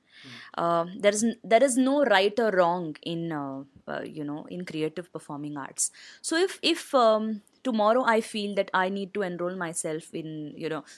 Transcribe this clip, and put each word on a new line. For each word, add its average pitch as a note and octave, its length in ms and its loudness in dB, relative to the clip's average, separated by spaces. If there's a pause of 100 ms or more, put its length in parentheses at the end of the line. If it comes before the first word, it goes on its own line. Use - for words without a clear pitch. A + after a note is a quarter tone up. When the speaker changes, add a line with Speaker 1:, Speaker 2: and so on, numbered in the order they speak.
(220)
Speaker 1:
Hmm. - 400 -10
Speaker 2:
Um, E3+ 380 0
there G3+ 120 6
is G#3+ 120 -2
n-, A3+ 180 0
there A3+ 220 6
is B3+ 120 2
no C4+ 280 4
right G3+ 340 4
or A3 120 2
wrong F3 520 2
in, E3 300 -4
uh, C#3 320 -8 (240)
uh, - 140 -6
you D#3 200 -10
know, D3 280 -8
in F3+ 140 -10
creative D#3 480 -8
performing D3 440 -12
arts. - 340 -6 (320)
So D#4+ 140 -4
if, F#4+ 260 0
if, D#4+ 320 -2
um, A3 480 2 (200)
tomorrow A3 420 4
I A3 160 4
feel G#3 340 -4
that G3 180 0
I F#3 160 2
need G3 260 -6
to G#3 80 -2
enroll F3 320 -4
myself E3 600 -6
in, D#3 420 -8
you D#3 120 -6
know, D#3 160 -6 (140)